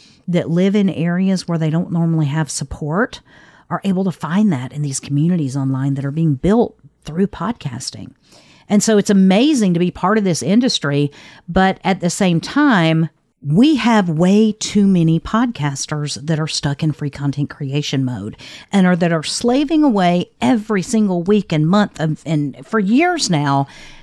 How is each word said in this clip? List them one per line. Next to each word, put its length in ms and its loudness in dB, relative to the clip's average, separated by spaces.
that 220 -2
live 260 0
in 140 2
areas 580 -2
where 120 -2
they 100 0
don't 220 -2
normally 340 0
have 240 -4
support 720 -6
are 140 -6
able 200 0
to 80 -2
find 400 0
that 220 -6
in 80 -8
these 180 -6
communities 560 -2
online 380 -2
that 120 -6
are 60 -4
being 220 0
built 420 0
through 240 -2
podcasting. 880 -10
And 120 4
so 160 2
it's 120 0
amazing 640 4
to 60 0
be 120 0
part 260 0
of 60 0
this 180 -2
industry, 720 0
but 340 0
at 160 0
the 100 -2
same 300 0
time, 680 2
we 340 4
have 340 2
way 440 4
too 340 0
many 320 4
podcasters 960 -4
that 140 -2
are 80 -4
stuck 340 -4
in 120 -2
free 160 -6
content 400 -4
creation 560 -4
mode 320 -8
and 160 4
are, 80 4
that 160 0
are 100 0
slaving 640 0
away 560 2
every 420 0
single 400 0
week 300 0
and 160 2
month 320 0
of, 260 -4
and 400 -4
for 140 -2
years 500 0
now, 380 0